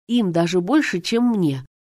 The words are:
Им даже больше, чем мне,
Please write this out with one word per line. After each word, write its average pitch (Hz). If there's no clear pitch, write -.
Им 226
даже 170
больше, 208
чем 233
мне, 160